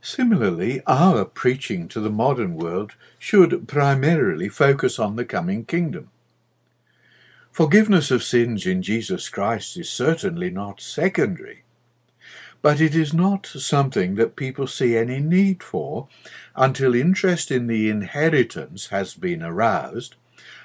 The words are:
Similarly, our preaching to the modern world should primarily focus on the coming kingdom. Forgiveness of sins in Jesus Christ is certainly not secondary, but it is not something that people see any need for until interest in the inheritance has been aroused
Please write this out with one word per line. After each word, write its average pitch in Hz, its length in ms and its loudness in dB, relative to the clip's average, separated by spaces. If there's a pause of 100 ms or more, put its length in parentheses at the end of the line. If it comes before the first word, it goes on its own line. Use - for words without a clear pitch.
Similarly, 127 840 0
our 143 380 4
preaching 117 640 -2
to - 100 -6
the 107 100 -2
modern 110 460 0
world 85 400 -6 (240)
should - 480 4
primarily 135 800 2
focus 143 500 2
on 104 160 -2
the 117 100 -4
coming 98 400 -4
kingdom. 165 440 -4 (1400)
Forgiveness 175 600 4
of 123 120 0
sins 117 420 0
in 92 160 0
Jesus 98 460 -4
Christ 104 480 -6
is 87 140 -10
certainly 98 600 -2
not 98 300 -10
secondary, 117 840 -4 (1000)
but 147 180 2
it 151 160 4
is 156 180 0
not 190 320 2
something 120 720 0
that 113 220 0
people 135 300 -6
see 123 280 0
any 120 240 -2
need 180 420 2
for 127 460 -8 (480)
until 131 400 2
interest 175 560 0
in 123 160 0
the 110 220 0
inheritance 107 1000 -2
has 98 280 -4
been 85 280 -6
aroused 90 720 -2 (500)